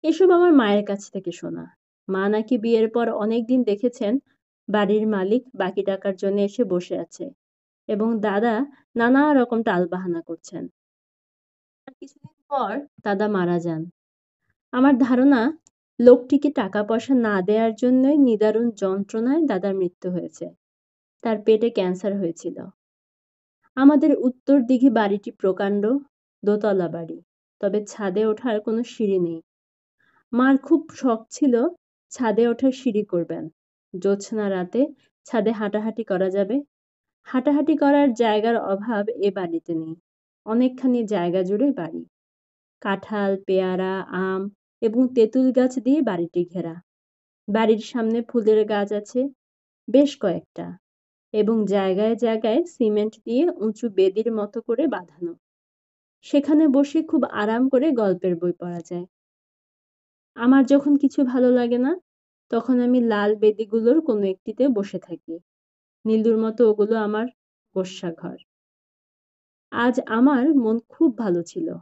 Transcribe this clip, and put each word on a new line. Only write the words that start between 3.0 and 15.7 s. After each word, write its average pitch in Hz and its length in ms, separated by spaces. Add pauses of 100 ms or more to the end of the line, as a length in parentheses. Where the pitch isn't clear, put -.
অনেক 220 340
দিন 254 180
দেখেছেন 214 500 (540)
বাড়ির 208 400
মালিক 208 360 (100)
বাকি 190 300
টাকার 196 320
জন্য 196 260
এসে 202 220
বসে 180 360
আছে - 260 (640)
এবং 214 180 (120)
দাদা 214 360 (400)
নানা 240 260 (120)
রকম 247 300
টালবাহানা 180 580
করছেন। - 420 (1300)
কিছুদিন - 420 (120)
পর 247 240 (300)
দাদা 202 260
মারা 180 320
যান। 165 220 (920)
আমার 262 240
ধারণা 254 440 (580)